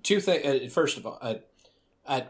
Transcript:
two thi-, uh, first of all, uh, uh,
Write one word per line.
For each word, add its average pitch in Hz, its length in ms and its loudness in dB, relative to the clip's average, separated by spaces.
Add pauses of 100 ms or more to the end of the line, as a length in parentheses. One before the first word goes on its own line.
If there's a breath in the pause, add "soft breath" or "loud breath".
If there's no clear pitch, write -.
two 202 160 4
thi-, 143 460 2
uh, 120 40 -10
first 156 280 0
of 101 80 -12
all, 107 160 -10
uh, 113 140 -4 (680 soft breath)
uh, 135 240 -2